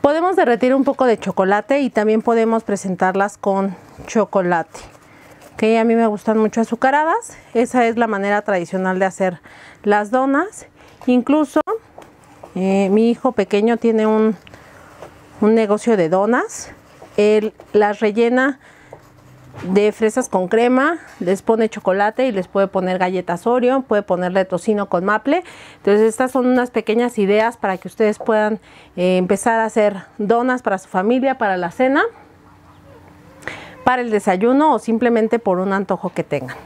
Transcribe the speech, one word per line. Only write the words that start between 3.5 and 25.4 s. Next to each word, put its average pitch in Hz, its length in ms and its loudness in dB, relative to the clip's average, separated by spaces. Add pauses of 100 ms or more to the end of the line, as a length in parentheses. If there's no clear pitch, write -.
chocolate. 180 760 -2 (760)
Ok, - 80 -2 (160)
a 226 40 2
mí 226 120 2
me 226 100 2
gustan 214 320 -2
mucho 220 240 0
azucaradas. 302 760 0 (200)
Esa 240 320 2
es 226 100 -2
la 233 80 2
manera 202 380 -2
tradicional 185 560 -2
de 190 60 2
hacer 185 360 -4 (400)
las 208 300 0
donas. 277 560 -2 (400)
Incluso, 269 540 2 (920)
eh, 190 380 0
mi 220 180 4
hijo 240 220 0
pequeño 214 460 0
tiene 220 280 0
un, 220 320 2 (1040)
un 214 140 4
negocio 214 420 0
de 170 100 2
donas. 226 600 -2 (480)
Él 214 380 2 (180)
las 208 260 2
rellena 233 600 0 (1040)
de 202 280 2
fresas 220 380 -2
con 185 180 -2
crema, 254 500 2 (220)
les 190 220 -2
pone 220 280 0
chocolate 214 580 -2
y 247 40 -2
les 190 160 -4
puede 196 200 0
poner 185 300 -2
galletas 180 500 -4
Oreo, 247 340 2
puede 214 200 0
ponerle 185 440 -2
tocino 196 440 -4
con 180 160 -2
maple. 269 380 0 (340)